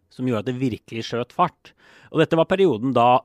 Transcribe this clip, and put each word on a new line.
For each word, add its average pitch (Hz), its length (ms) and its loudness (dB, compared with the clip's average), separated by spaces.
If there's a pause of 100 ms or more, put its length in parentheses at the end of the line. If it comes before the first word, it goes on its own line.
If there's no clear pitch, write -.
som 127 200 -8
gjorde 113 120 -2
at 98 80 -8
det 127 120 -6
virkelig 113 440 -8
skjøt - 320 -8
fart. - 360 -4 (400)
Og 151 80 0
dette 160 160 0
var 160 120 2
perioden 135 480 0
da 123 280 4